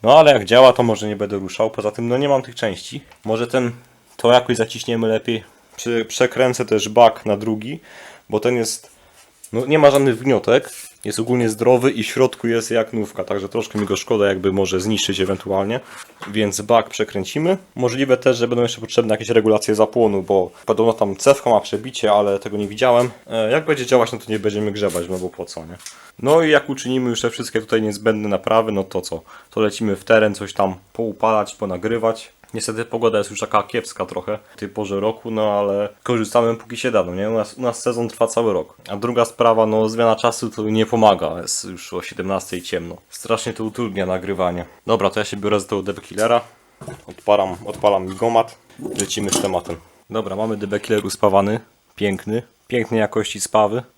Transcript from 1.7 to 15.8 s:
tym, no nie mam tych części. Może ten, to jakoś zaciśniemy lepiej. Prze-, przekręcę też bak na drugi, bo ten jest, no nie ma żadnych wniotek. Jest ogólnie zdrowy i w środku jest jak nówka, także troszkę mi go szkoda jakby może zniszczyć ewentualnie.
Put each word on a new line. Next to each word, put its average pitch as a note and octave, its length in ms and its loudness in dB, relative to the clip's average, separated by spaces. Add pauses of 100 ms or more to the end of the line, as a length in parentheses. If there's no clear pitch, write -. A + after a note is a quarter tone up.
tym, A#2 160 -6
no A#2+ 100 0
nie C#3+ 120 0
mam C3+ 120 4
tych - 140 -16
części. G#2+ 460 -6 (240)
Może A2+ 220 -2
ten, B2 240 0 (460)
to A#2 140 4
jakoś B2 260 6
zaciśniemy A2+ 500 -2
lepiej. A2 360 -2 (320)
Prze-, A#2 300 -2
przekręcę B2+ 600 0
też G#2+ 240 0
bak A2+ 360 6
na G#2 120 0
drugi, A2 420 -6 (500)
bo G#2+ 100 0
ten B2 160 2
jest, - 340 -4 (640)
no A#2+ 120 -2
nie D3+ 140 4
ma C#3+ 120 8
żadnych C3+ 280 2
wniotek. B2+ 500 2 (340)
Jest G#2 160 -6
ogólnie A#2 300 0
zdrowy A#2+ 420 2
i A2+ 120 -4
w - 40 -4
środku B2+ 400 0
jest A2+ 240 -2
jak A2+ 220 -2
nówka, G#2 300 -6
także G2 260 -6
troszkę G#2+ 300 -6
mi G#2 60 0
go F#2+ 100 -2
szkoda G2+ 320 0
jakby F#2+ 240 0
może F#2 280 0
zniszczyć G2+ 400 -2
ewentualnie. G2 600 -2 (480)